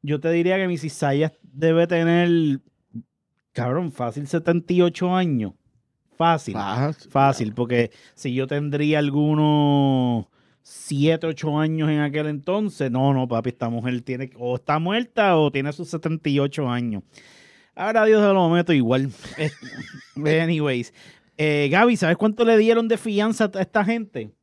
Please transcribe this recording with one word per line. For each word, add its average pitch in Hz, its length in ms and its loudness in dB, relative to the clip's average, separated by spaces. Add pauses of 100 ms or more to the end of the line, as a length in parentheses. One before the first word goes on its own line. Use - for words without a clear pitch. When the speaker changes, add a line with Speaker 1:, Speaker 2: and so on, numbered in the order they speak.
Speaker 1:
yo 143 160 -2
te 165 120 -2
diría 170 260 2
que 190 100 -2
Missis 160 280 -6
Saya 147 380 0 (100)
debe 165 440 2
tener, 170 720 2 (920)
cabrón, 135 400 -4
fácil 123 340 -6
setenta 170 460 -2
y 180 80 2
ocho 180 340 0
años. 143 380 0 (640)
Fácil. 160 400 0
Speaker 2:
Ajá, 113 380 -2
sí, - 160 -20
Speaker 1:
Fácil, 135 380 2
Speaker 2:
claro. 107 80 -10
Speaker 1:
porque 120 340 0 (240)
si 131 180 -8
yo 131 140 -2
tendría 147 540 -2
algunos 143 1200 2 (380)
siete, 160 640 -2
ocho 156 320 -4
años 156 320 0
en 151 100 0
aquel 151 280 -4
entonces, 156 640 -4
no, 131 220 2
no, 127 160 0
papi, 117 220 -4
esta 120 180 -8
mujer 117 320 -6
tiene, 127 380 -10
o 123 180 -4
está 147 220 -2
muerta 202 580 0
o 147 160 2
tiene 139 220 -4
sus 170 160 -12
setenta 160 400 -4
y 139 80 2
ocho 143 320 -2
años. 120 320 -4 (720)
Ahora 214 320 2
Dios 220 200 6
se 196 60 4
lo 180 160 4
meto 170 240 2
igual. 131 380 2 (260)
<laughs> - 800 -10
Anyways. 151 800 0 (440)
Eh, 147 320 0
Gaby, 220 280 4
¿sabes 175 180 2
cuánto 220 300 2
le 226 100 6
dieron 226 320 4
de 226 80 2
fianza 214 580 0
a 196 60 -4
esta 196 240 0
gente? 190 460 -4 (120)